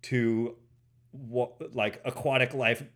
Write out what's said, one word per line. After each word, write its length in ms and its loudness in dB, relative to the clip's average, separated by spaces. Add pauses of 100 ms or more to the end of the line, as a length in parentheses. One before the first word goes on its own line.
to 540 0 (560)
wa-, 400 -4 (200)
like, 320 0
aquatic 480 2
life 300 2 (140)